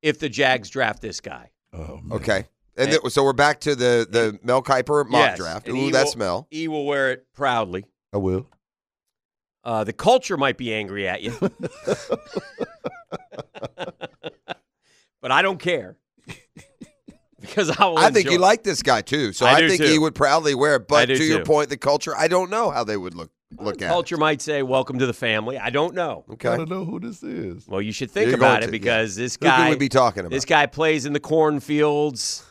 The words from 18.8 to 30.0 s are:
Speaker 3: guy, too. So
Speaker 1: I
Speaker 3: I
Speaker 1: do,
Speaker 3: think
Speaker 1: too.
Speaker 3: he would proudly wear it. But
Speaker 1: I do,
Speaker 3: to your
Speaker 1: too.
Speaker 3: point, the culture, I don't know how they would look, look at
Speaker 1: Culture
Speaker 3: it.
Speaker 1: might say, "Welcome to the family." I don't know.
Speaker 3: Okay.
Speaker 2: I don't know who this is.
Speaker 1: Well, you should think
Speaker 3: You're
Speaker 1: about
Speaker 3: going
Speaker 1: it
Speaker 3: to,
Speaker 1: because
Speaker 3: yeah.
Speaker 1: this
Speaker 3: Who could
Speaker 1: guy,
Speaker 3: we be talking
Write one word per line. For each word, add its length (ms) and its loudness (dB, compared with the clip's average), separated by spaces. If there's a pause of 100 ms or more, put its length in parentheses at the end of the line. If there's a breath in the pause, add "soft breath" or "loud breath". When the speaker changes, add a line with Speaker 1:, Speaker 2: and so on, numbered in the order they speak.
Speaker 3:
guy, 200 2
too. 300 -2
So 140 -2
Speaker 1:
I 100 6
Speaker 3:
I 60 6
Speaker 1:
do, 80 4
Speaker 3:
think 140 2
Speaker 1:
too. 40 4
Speaker 3:
he 120 4
would 160 0
proudly 400 2
wear 220 4
it. 100 -4
But 80 2
Speaker 1:
I 100 6
do, 100 2
Speaker 3:
to 80 2
your 160 2
Speaker 1:
too. 40 -4
Speaker 3:
point, 260 2
the 80 -8
culture, 400 -2
I 100 2
don't 220 2
know 220 0
how 120 -2
they 140 -4
would 160 -8
look, 160 -14 (300)
look 240 -6
at 60 -4
Speaker 1:
Culture 260 0
Speaker 3:
it. 40 -4
Speaker 1:
might 220 2
say, 220 -2
"Welcome 340 0
to 80 2
the 80 -2
family." 460 -2
I 100 -4
don't 240 0
know. 380 -6
Speaker 3:
Okay. 180 -4
Speaker 2:
I 80 0
don't 120 -6
know 160 -6
who 140 -10
this 220 -14
is. 460 -10
Speaker 1:
Well, 160 -4
you 80 -6
should 180 -8
think 180 0
Speaker 3:
You're 100 2
Speaker 1:
about 240 4
Speaker 3:
going 20 -2
Speaker 1:
it 40 -2
Speaker 3:
to, 40 -4
Speaker 1:
because 440 -2
Speaker 3:
yeah. 100 -6
Speaker 1:
this 100 -6
Speaker 3:
Who 60 -18
could 40 -2
Speaker 1:
guy, 240 6
Speaker 3:
we 60 2
be 140 -2
talking 320 2